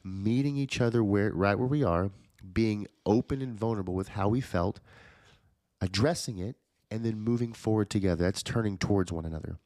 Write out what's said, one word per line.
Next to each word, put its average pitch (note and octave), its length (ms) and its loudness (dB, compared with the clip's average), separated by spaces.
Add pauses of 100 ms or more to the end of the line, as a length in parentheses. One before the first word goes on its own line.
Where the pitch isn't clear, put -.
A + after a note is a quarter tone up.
meeting A2+ 520 0
each C#3 240 -2
other A#2 220 4
where, G2+ 300 2
right G2 260 2
where B2 80 0
we C#3+ 160 0
are, F#2 280 2 (420)
being G#2 340 0 (180)
open C3 380 2
and A#2+ 160 -6
vulnerable G2+ 360 -2
with F#2+ 140 -4
how G2+ 200 -2
we A#2+ 120 2
felt, F#2+ 380 -2 (1040)
addressing G#2 580 0
it, G2+ 180 -6 (360)
and A2 120 -4
then A2 140 -2
moving A#2 340 0
forward A2 380 0
together. F#2 320 2
That's F#2 200 0
turning G#2+ 360 -2
towards G2 320 2
one E2 140 -4
another. D#2+ 400 -8